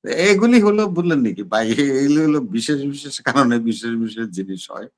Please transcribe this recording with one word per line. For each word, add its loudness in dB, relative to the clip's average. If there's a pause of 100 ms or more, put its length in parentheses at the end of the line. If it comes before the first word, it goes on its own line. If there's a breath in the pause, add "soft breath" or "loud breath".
এগুলি 4
হলো, 2
বললেন 0
নাকি -2
ভাই, -2
এগুলি 2
হলো 2
বিশেষ -4
বিশেষ -10
কারণে 2
বিশেষ -4
বিশেষ -6
জিনিস -10
হয়। -14